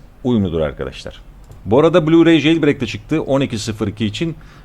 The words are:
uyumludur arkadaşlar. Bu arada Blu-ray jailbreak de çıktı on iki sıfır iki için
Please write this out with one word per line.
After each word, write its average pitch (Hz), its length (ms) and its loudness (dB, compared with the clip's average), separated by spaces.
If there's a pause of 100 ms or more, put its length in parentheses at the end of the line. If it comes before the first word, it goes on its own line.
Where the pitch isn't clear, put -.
(260)
uyumludur 98 360 0
arkadaşlar. 69 600 -8 (440)
Bu 110 160 2
arada 165 180 4
Blu-ray 165 400 4
jailbreak 147 420 0
de 120 60 -4
çıktı 143 360 -6
on 139 180 -2
iki 120 180 -4
sıfır 107 300 -6
iki 107 180 -4
için 156 300 -6 (280)